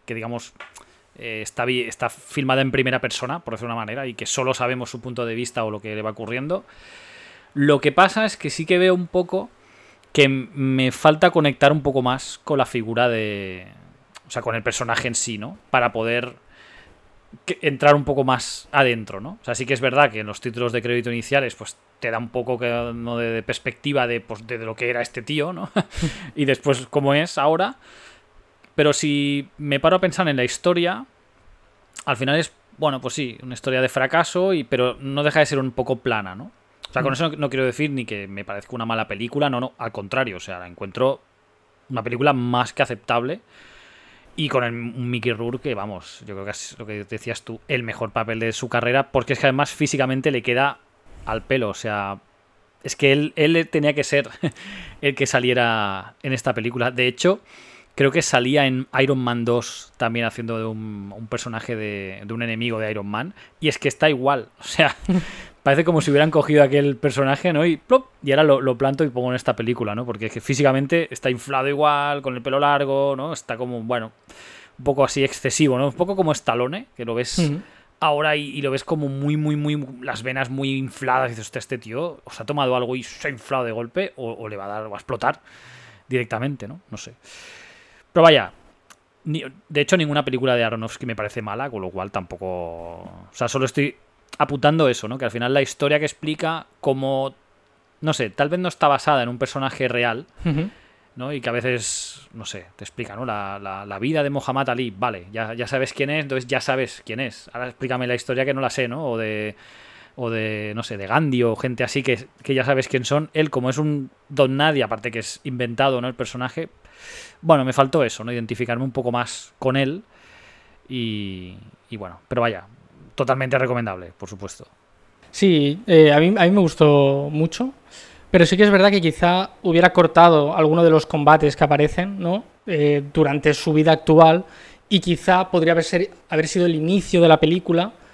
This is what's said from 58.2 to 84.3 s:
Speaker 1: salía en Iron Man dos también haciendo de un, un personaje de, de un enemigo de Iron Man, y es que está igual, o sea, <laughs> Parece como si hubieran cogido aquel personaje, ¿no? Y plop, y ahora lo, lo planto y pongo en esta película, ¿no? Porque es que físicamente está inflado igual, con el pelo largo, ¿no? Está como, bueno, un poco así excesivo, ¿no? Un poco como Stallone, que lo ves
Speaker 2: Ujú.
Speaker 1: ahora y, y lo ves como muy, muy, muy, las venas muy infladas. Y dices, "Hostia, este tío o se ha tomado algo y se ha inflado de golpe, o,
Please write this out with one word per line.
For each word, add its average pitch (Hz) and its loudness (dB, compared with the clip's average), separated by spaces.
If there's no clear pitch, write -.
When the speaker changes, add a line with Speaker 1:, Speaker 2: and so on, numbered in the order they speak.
Speaker 1:
salía 135 2
en 131 -2
Iron 135 2
Man 120 -2
dos 120 -4
también 117 -2
haciendo 117 -6
de 110 -4
un, 107 -10
un 113 -12
personaje 117 -8
de, 101 -8
de 104 -12
un 117 -6
enemigo 113 -4
de 110 -4
Iron 101 -8
Man, 117 -6
y 160 -2
es - -2
que - -4
está - 2
igual, 131 0
o - -20
sea, - 2
<laughs> - -2
Parece 139 4
como 165 4
si 147 2
hubieran 151 6
cogido 147 6
aquel 143 4
personaje, 139 0
¿no? 156 2
Y 170 2
plop, 262 2
y 139 0
ahora 147 6
lo, 139 6
lo 127 0
planto 135 0
y 147 0
pongo 123 -2
en 127 0
esta 123 0
película, 113 -4
¿no? 123 -6
Porque 110 -6
es - -6
que - -10
físicamente 139 2
está 131 -4
inflado 131 -2
igual, 143 2
con 131 -6
el 123 -8
pelo 135 -2
largo, 139 2
¿no? 151 -8
Está 127 -8
como, 123 -8
bueno, 113 -6
un 127 -16
poco 139 6
así 135 4
excesivo, 135 2
¿no? 139 2
Un 131 -2
poco 180 0
como 175 2
Stallone, 131 -2
que 123 -12
lo 113 -4
ves 123 -2
Speaker 2:
Ujú. 156 0
Speaker 1:
ahora 151 2
y, 151 -4
y 147 -6
lo 139 -2
ves 135 -4
como 147 -2
muy, 139 -2
muy, 151 0
muy, 147 -2
las 123 -8
venas 131 -4
muy 135 -4
infladas. 131 -2
Y - -8
dices, 110 -12
"Hostia, - -10
este 127 -8
tío 131 -10
o - -20
se - -14
ha - -14
tomado 139 0
algo 123 0
y 127 -8
se - -10
ha 147 -2
inflado 127 -4
de 117 -6
golpe, 120 -6
o, 117 -8